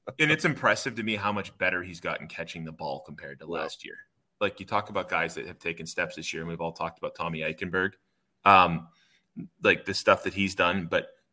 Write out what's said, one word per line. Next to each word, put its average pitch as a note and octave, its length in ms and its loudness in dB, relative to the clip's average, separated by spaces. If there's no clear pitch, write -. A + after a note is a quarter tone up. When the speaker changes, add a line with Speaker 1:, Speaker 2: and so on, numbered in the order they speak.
Speaker 1:
and D3+ 120 4
it's D#3 140 0
impressive B2 520 0
to A2+ 60 -4
me A2 140 -2
how G#2 160 -2
much G2+ 260 -6
better F2+ 240 0
he's F2 180 -12
gotten D#2+ 260 -6
catching E2 380 -12
the D#2 80 -10
ball D2 280 -8
compared C#2+ 400 -16
to D#2 60 -16
Speaker 2:
Yeah. D#2+ 140 -6
Speaker 1:
last - 240 -8
year. - 120 -16
Like, G2+ 180 0
you F#2+ 80 -12
talk G#2 240 -2
about F#2 180 -4
guys E2 280 0
that C#2 100 -8
have F2+ 120 -16
taken E2 280 -6
steps E2+ 300 -4
this E2 160 -6
year, D#2+ 100 -6
and E2+ 60 -8
we've E2 120 -8
all E2 120 -4
talked E2 260 -8
about D2 160 -8
Tommy E2 260 -6
Eichenberg. F2+ 520 -2
Um, F2+ 440 8
like, F#2 220 4
the G2 100 -4
stuff - 300 4
that F#2+ 100 -2
he's G2 200 0
done, F2+ 360 2
but - 160 0